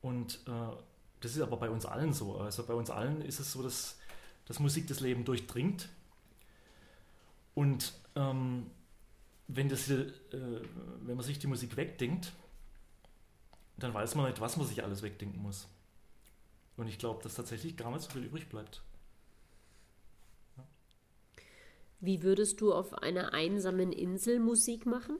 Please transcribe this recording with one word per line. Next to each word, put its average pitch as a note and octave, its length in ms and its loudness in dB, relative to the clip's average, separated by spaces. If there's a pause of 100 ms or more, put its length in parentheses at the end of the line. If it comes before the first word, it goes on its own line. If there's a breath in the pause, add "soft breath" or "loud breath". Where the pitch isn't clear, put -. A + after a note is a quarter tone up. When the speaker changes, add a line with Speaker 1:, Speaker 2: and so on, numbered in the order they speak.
Speaker 1:
Und, B2 460 -4
äh, A#2 280 -4 (460)
das A#2+ 140 -4
ist D#3 60 2
aber B2 160 0
bei A2+ 120 0
uns A2+ 160 -2
allen D3 280 2
so. G2+ 240 -2
Also G#2 260 -2
bei A#2 100 0
uns A#2 160 0
allen C#3 320 0
ist D3 180 -6
es C#3 120 -4
so, C3 120 -4
dass, - 340 -4 (480 loud breath)
dass - 140 -8
Musik C#3+ 280 4
das B2+ 120 -2
Leben B2 260 2
durchdringt. C3+ 640 0 (1700 soft breath)
Und, C#3+ 380 4 (220)
ähm, C3 540 2 (760)
wenn C3+ 220 2
das, C3+ 200 0
äh, C#3 220 4 (920)
wenn B2 140 -4
man B2 100 -4
sich C#3+ 140 -4
die C#3+ 80 -2
Musik A#2+ 300 -2
wegdenkt, C3 560 -2 (1400)
dann B2 160 -2
weiß A2 220 0
man C#3+ 120 4
nicht, A2+ 140 -2
was A#2+ 160 0
man C#3+ 100 2
sich A2+ 160 -2
alles G2+ 180 -2
wegdenken G2+ 400 -6
muss. G2+ 260 -6 (1080)
Und A2+ 120 -6
ich G2+ 120 -8
glaub, A2+ 240 -2
dass - 120 -8
tatsächlich B2 420 -6
gar A#2 140 -6
nicht D#3 100 -4
so E3+ 80 -10
viel B2+ 160 -6
übrig D3+ 240 -8
bleibt. - 340 -10 (1700 soft breath)
Ja. C3 60 -16 (1400 loud breath)
Speaker 2:
Wie F#3 200 2
würdest G3 400 4
du G#3 120 8
auf F#3+ 280 2
einer F3+ 320 2
einsamen F#3 580 4
Insel F#3+ 480 4
Musik A#3 460 6
machen? B3 340 0